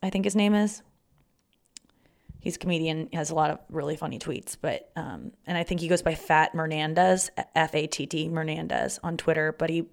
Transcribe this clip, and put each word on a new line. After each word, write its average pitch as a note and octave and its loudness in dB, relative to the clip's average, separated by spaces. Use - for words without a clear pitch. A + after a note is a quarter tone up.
I F#3+ -2
think G3 0
his G3 0
name G#3 6
is. G#3 2
He's - -6
a - -20
comedian, D#3+ -2
he - -8
has D3+ -2
a D#3+ -6
lot D3+ 2
of D#3 -8
really D3+ -4
funny D3+ -6
tweets, - -8
but, - -4
um, C3 -8
and F3 -2
I E3+ 0
think E3+ -2
he E3 -2
goes E3+ 4
by E3 0
Fat D#3 4
Mernandez, D#3+ 2
F D#3+ 2
A D#3 0
T D3+ -6
T D#3+ -2
Mernandez D#3+ -2
on E3+ -4
Twitter, D#3 0
but E3 -2
he E3 -2